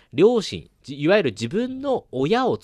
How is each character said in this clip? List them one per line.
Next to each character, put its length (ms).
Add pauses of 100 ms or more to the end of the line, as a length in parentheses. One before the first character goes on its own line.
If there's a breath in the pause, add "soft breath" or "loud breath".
(140 soft breath)
両 280
親、 260 (140)
じ-、 180
い 80
わ 100
ゆ 60
る 60
自 180
分 320
の 320
親 360
を 160